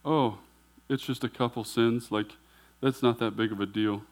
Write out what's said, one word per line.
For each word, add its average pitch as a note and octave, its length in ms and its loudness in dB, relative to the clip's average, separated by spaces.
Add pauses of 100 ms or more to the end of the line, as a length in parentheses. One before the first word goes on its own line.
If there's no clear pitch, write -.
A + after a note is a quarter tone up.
'Oh, C#3 340 2 (500)
it's C3+ 160 -2
just B2+ 200 -4
a B2+ 40 -2
couple A#2+ 360 -2
sins.'" A#2 480 0
Like, G#2+ 240 -2 (440)
that's C3 220 0
not A#2 160 4
that G#2+ 180 -2
big A2 160 0
of G2+ 80 -8
a G2+ 60 0
deal. G#2 460 -2